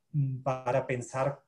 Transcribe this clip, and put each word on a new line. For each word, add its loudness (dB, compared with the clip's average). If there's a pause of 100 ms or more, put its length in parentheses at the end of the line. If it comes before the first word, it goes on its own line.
(120)
mm, 0
para 0
pensar, -2